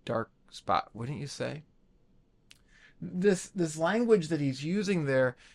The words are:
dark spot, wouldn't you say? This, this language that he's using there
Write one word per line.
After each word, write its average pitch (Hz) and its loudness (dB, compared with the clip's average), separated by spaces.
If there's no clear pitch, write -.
dark 113 -4
spot, - 0
wouldn't 120 -8
you 143 -8
say? 135 -8
This, 180 0
this 160 -2
language 202 4
that 156 0
he's 135 -2
using 185 0
there 131 2